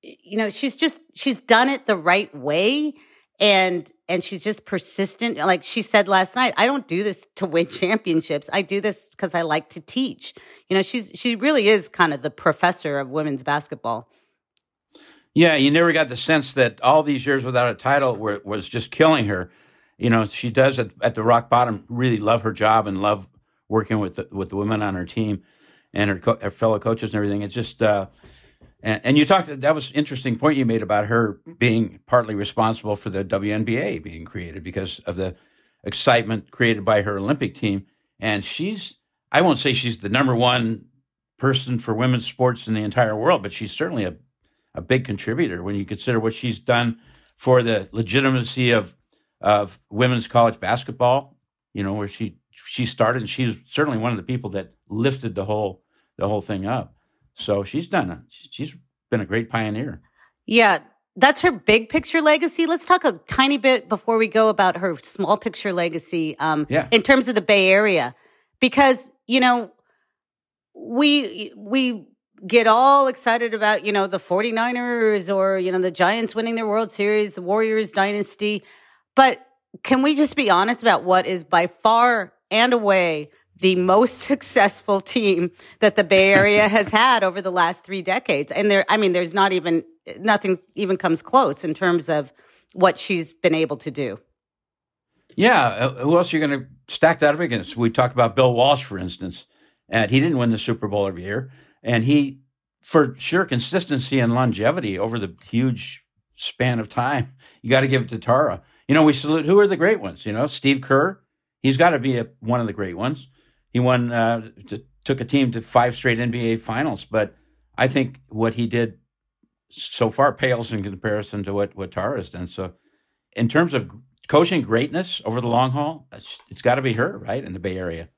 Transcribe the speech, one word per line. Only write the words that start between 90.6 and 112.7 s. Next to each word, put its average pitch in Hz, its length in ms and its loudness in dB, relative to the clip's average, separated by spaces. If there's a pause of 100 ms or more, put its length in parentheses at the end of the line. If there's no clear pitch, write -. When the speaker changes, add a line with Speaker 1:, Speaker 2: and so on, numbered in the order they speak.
Speaker 1:
even 190 220 -2
comes 165 260 -2
close 226 400 2
in 160 100 -4
terms 175 340 0
of 151 240 -2 (420)
what 185 260 4
she's 170 340 -4
been 165 220 0
able 151 220 -2
to - 120 -10
do. 123 300 -8 (1160)
Speaker 2:
Yeah. 190 340 4
Uh, 120 240 -2 (100)
who 156 140 4
else 175 140 2
are 165 60 -2
you 156 100 0
gonna 139 200 -4 (200)
stack 160 320 2
that 147 140 4
up 156 60 -4
against? 120 360 -4
We 120 140 2
talk 123 220 0
about 117 240 2
Bill 127 180 4
Walsh, 131 300 2
for 95 160 -10
instance, 90 460 -10 (440)
and 107 220 0
he 131 80 4
didn't 151 180 0
win 120 140 2
the 110 80 0
Super 113 280 -4
Bowl 101 200 0
every 87 160 -8
year. 113 260 -8 (340)
And 117 200 0
he, 147 380 0 (400)
for 147 360 2
sheer 180 280 -2
consistency 139 720 -2
and 117 140 2
longevity 117 640 0
over 113 220 -4
the 92 160 -8 (140)
huge 123 540 -4 (300)
span 123 460 -4
of 107 100 -8
time, 131 440 -4 (280)
you 110 80 -10
gotta 135 180 4
give 131 140 2
it - 80 -10
to 117 80 -8
Tara. 117 440 0 (260)
You 143 80 4
know, 160 80 6
we 151 100 6
salute, 147 320 0
who 190 140 6
are 202 80 6
the 190 100 0
great 185 220 2
ones? 90 260 -12
You 107 80 -4
know, 123 140 0
Steve 139 340 0
Kerr, 147 400 2 (400)
he's 135 160 2
gotta 160 220 4
be 127 180 -2
a, 113 100 -4 (120)
one 120 200 -2
of 117 80 -4
the 98 60 -8